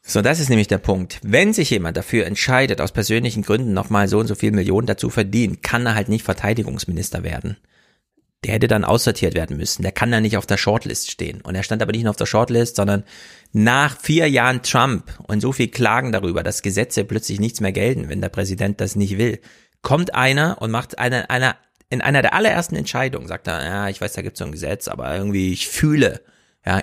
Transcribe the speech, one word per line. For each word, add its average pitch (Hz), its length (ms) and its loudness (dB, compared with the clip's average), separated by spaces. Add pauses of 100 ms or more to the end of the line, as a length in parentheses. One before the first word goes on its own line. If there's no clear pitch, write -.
So, - 160 0
das 151 200 2
ist 135 80 0
nämlich 110 180 4
der 98 120 0
Punkt. 95 440 -2
Wenn 156 300 4
sich 240 160 0
jemand 85 260 0
dafür 107 300 0
entscheidet, 127 560 0
aus - 100 -2
persönlichen 110 500 0
Gründen 113 300 0
nochmal 98 380 2
so 104 100 4
und 113 80 0
so 104 80 -2
viel 107 160 0
Millionen 98 340 2
dazu 110 240 -2
verdienen, 107 520 0
kann 120 240 -2
er 110 100 0
halt 104 140 -2
nicht 110 160 0
Verteidigungsminister - 960 -4
werden. - 320 -6 (880)
Der 113 120 -2
hätte 127 120 4
dann 110 160 2
aussortiert 113 500 2
werden 80 220 -4
müssen. - 280 -4
Der 92 100 -2
kann 120 180 2
da 113 80 2
nicht 110 160 2
auf 101 100 -4
der 98 120 0
Shortlist - 520 -2
stehen. - 300 -8
Und - 160 -8
er 95 80 -2
stand 110 180 -2
aber 110 120 0
nicht 117 100 -2
nur 110 60 2
auf 101 80 -2
der 107 80 0
Shortlist, 117 500 2
sondern 101 300 2 (480)
nach 127 440 4
vier 156 320 2
Jahren 123 320 4
Trump 123 640 0
und 107 140 0
so 123 140 0
viel 117 160 0
Klagen 120 420 2
darüber, 90 320 0
dass 90 200 -4
Gesetze 101 420 0
plötzlich 104 340 -4
nichts 110 220 -2
mehr 98 100 0
gelten, 101 380 -2
wenn 98 100 -4
der 95 80 -4
Präsident 98 540 -2
das 101 160 -2
nicht 101 200 0
will, 110 220 0 (420)
kommt 170 320 0
einer 135 480 2
und 113 100 -4
macht - 280 -6
eine, 123 300 -2
eine, 127 260 0 (340)
in 127 120 -2
einer 139 200 4
der - 120 2
allerersten 196 420 0
Entscheidungen, 131 540 -4
sagt - 180 -10
er, 80 160 -4
„Ja, 98 240 -4
ich 98 140 -8
weiß, 98 100 -4
da 92 100 -8
gibt's 95 180 -10
so 92 60 -6
ein 73 60 -10
Gesetz, 78 380 -6
aber 64 260 -6
irgendwie, 95 380 0
ich - 160 -6
fühle, 147 500 2 (460)
ja, 95 180 0